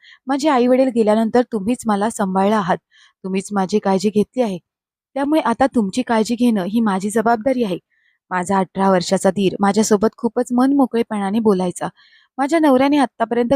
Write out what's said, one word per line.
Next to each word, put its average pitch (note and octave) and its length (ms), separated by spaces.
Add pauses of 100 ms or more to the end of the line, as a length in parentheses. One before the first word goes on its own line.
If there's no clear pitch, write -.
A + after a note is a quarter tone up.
(260)
"माझे C#4 220
आई B3 180
वडील B3+ 220
गेल्यानंतर A3 540 (100)
तुम्हीच F#3+ 340
मला G#3 240
सांभाळलं G3 460
आहात, F3+ 220 (460)
तुम्हीच F#3+ 280
माझी G3 260
काळजी F#3+ 320
घेतली G#3 320
आहे, G3 160 (580)
त्यामुळे C#4+ 240
आता C4 260
तुमची A3+ 360
काळजी A3+ 320
घेणं A3 300
ही G#3 160
माझी G3+ 300
जबाबदारी A3+ 540
आहे." F#3 140 (520)
माझा F#3 280
अठरा F#3+ 320
वर्षाचा F#3+ 400
दीर F#3+ 300
माझ्यासोबत G#3 560
खूपच A#3+ 360
मनमोकळेपणाने A#3 840
बोलायचा. F#3 500 (500)
माझ्या C#4+ 200
नवऱ्याने C#4 380
आतापर्यंत A#3+ 600